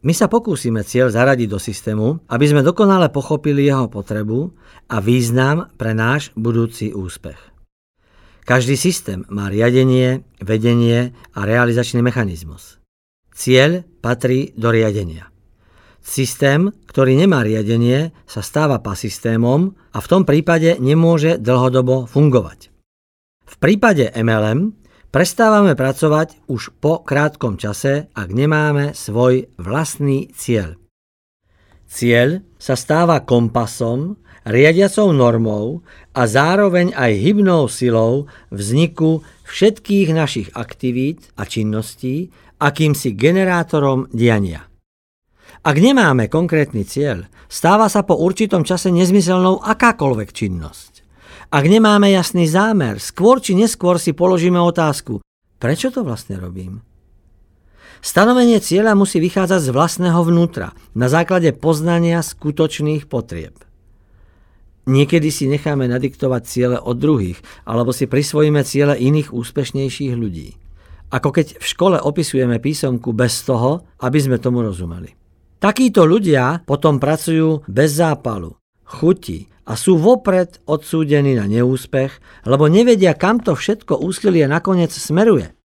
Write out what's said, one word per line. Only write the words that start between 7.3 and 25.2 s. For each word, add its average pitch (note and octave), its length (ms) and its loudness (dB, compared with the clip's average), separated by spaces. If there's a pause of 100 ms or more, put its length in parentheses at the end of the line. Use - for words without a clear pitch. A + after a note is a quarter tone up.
Každý B2+ 320 0
systém A2 560 -4
má G2+ 160 -6
riadenie, B2+ 800 2 (160)
vedenie A#2 720 0 (160)
a G2+ 160 -8
realizačný A#2+ 560 0
mechanizmus. F2+ 720 -6 (560)
Cieľ C#3+ 560 0 (160)
patrí B2+ 480 -2
do A2+ 160 -4
riadenia. G#2 640 -2 (720)
Systém, C#3+ 640 0 (160)
ktorý C3 320 2
nemá E3+ 240 4
riadenie, A#2 720 0 (160)
sa - 160 -10
stáva D3 400 -2
pasystémom A#2 880 -2
a - 320 -14
v - 80 -6
tom F#3+ 160 4
prípade E3 480 2
nemôže D#3+ 640 2
dlhodobo B2+ 640 0
fungovať. B2 640 0 (800)
V - 80 -20
prípade F#3+ 560 2
M A2+ 160 -2
L A2 160 2
M A2+ 160 0 (480)
prestávame G3+ 640 2